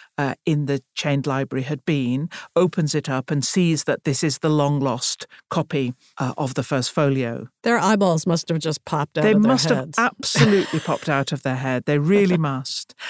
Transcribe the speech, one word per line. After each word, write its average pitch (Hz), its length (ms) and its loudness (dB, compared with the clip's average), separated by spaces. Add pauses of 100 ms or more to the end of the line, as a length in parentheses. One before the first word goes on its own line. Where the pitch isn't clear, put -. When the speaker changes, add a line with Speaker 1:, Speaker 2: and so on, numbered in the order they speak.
(180)
Speaker 1:
uh, 139 160 -2 (100)
in 147 220 2
the 139 160 -2 (140)
chained 139 280 -2
library 135 380 -2
had 139 220 -6
been, 139 440 0 (280)
opens 170 400 2
it 147 120 -2
up 131 220 -4
and 143 140 0
sees 165 400 2
that - 180 0
this 147 220 0
is 147 140 -2
the 165 100 0
long-lost 143 800 0 (220)
copy, 139 440 -2 (240)
uh, 127 180 -2
of 131 180 -4
the 127 100 -2
first 131 260 -2
folio. 135 560 0 (160)
Speaker 2:
Their 233 160 2
eyeballs 190 480 2
must 170 220 0
have 165 100 0
just 156 260 -4
popped 151 340 -4
out 151 40 2
Speaker 1:
They 214 120 4
Speaker 2:
of 208 80 6
their 226 100 4
Speaker 1:
must - 160 2
have 254 100 2
Speaker 2:
heads. 131 200 -4
Speaker 1:
absolutely 202 840 2
Speaker 2:
<laughs> - 100 -4
Speaker 1:
popped - 180 -4
out 139 220 0
of 139 140 -6
their 131 100 -2
head. 131 300 -4
They 147 160 2
really 185 360 4
<laughs> 156 160 0
must. - 440 -8 (140)